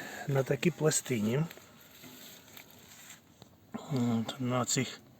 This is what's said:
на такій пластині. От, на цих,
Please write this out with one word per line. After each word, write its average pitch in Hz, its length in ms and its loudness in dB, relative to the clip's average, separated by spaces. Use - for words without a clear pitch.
на 135 140 4
такій 143 280 2
пластині. 131 720 2
От, 120 460 2
на 127 260 2
цих, - 360 0